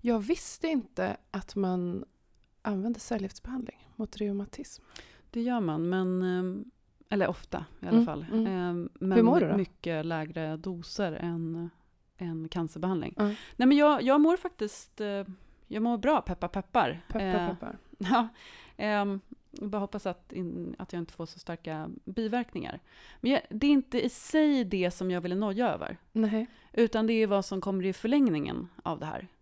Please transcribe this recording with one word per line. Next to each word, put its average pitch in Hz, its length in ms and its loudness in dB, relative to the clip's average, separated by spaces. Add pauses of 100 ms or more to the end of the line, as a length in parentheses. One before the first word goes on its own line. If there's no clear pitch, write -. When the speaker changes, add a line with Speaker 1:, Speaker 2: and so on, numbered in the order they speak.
Speaker 1:
Jag 233 180 2
visste 277 480 -2
inte 214 500 -2 (140)
att - 240 -8
man 185 500 -2 (560)
använde 214 380 -2
cellgiftsbehandling 233 960 -8
mot - 220 -8
reumatism. 202 680 -6 (460)
Speaker 2:
Det 233 120 -6
gör 240 180 0
man, 165 300 0
men, 185 320 0
ehm, 185 500 -2 (380)
eller 196 180 2
ofta - 380 -6 (160)
i - 60 -12
alla 175 40 0
Speaker 1:
Mm, 233 140 6
Speaker 2:
fall. 160 260 -6
Speaker 1:
mm. 220 160 0
Speaker 2:
Ehm, 180 420 -4 (100)
Speaker 1:
Hur 185 80 -2
Speaker 2:
men 226 180 8
Speaker 1:
mår 277 140 8
du 185 100 4
då? 208 80 2
Speaker 2:
mycket 165 480 -4
lägre 160 520 -4
doser 175 540 -4
än, 165 580 -4 (480)
än 160 320 -6
cancerbehandling. 170 680 -4
Speaker 1:
Ja. 208 60 2 (320)
Speaker 2:
Nej, 247 120 4
men 269 100 8
jag, 294 240 6
jag 269 200 6
mår 330 160 6
faktiskt, - 640 -8
eh, 202 220 -4 (440)
jag 214 160 -2
mår 240 140 2
bra, 254 240 4
peppar, 175 260 -4
peppar. 170 600 0
Speaker 1:
Peppar, 208 180 -2
Speaker 2:
Eh, 185 240 2
Speaker 1:
peppar. 180 280 -8 (120)
Speaker 2:
<laughs> - 80 -20
ja, 226 300 2 (500)
ehm, 202 440 0 (300)
bara 208 280 -6
hoppas 202 260 -6
att - 280 -6
in-, 175 460 -6
att - 140 -10
jag 175 80 -4
inte 165 120 -10
får 165 120 -10
så - 140 -18
starka 160 500 -8 (160)
biverkningar. 220 760 -4 (420)
Men 247 100 2
jag, 277 180 4
det 214 180 0
är 294 40 8
inte 262 340 4
i 247 40 2
sig 294 540 4
det 180 280 0
som 185 200 -2
jag 180 100 0
vill 180 160 -2
noja 208 360 0
över. - 240 -6 (140)
Speaker 1:
Nej. 220 340 2 (280)
Speaker 2:
Utan 220 340 2
det 233 60 2
är 220 140 4
vad 196 180 2
som 190 160 -4
kommer 190 240 -2
i 190 80 0
förlängningen 220 720 2 (160)
av 165 160 -4
det 151 60 -8
här. 180 220 -10 (140)